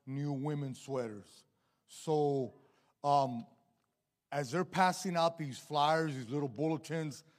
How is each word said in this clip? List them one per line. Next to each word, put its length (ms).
new 260
women's 480
sweaters. 460
So, 680
um, 420
as 220
they're 120
passing 520
out 200
these 220
flyers, 560
these 140
little 200
bulletins, 760